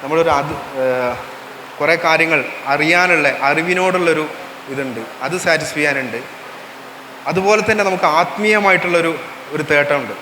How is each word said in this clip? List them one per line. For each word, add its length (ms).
നമ്മളൊരു 340
അത്, 160
ഏഹ്, 300
കുറേ 140
കാര്യങ്ങൾ 340
അറിയാനുള്ള, 540
അറിവിനോടുള്ളൊരു 760
ഇതുണ്ട്, 260
അത് 100
സാറ്റിസ്ഫൈ 340
ചെയ്യാനുണ്ട്. 400
അതുപോലെ 360
തന്നെ 220
നമുക്ക് 180
ആത്മീയമായിട്ടുള്ളൊരു, 920
ഒരു 160
തേട്ടമുണ്ട് 520